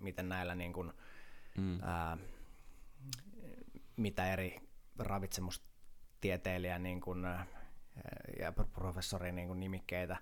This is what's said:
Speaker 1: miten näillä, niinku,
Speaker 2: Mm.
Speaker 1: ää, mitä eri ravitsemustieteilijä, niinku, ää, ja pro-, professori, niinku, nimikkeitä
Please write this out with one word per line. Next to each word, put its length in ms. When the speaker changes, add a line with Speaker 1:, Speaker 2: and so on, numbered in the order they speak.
Speaker 1:
miten 280
näillä, 260
niinku, 380
Speaker 2:
Mm. 240
Speaker 1:
ää, 340
mitä 360
eri 360
ravitsemustieteilijä, 1800
niinku, 360
ää, 200
ja 120
pro-, 200
professori, 600
niinku, 220
nimikkeitä 680